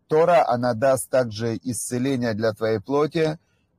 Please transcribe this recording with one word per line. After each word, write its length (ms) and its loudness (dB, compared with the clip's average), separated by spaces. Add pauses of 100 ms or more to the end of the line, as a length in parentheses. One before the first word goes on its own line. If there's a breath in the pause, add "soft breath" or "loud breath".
Тора, 400 4
она 260 0
даст 360 0
также 520 -2
исцеление 720 -4
для 200 -2
твоей 260 -2
плоти. 580 -2 (420)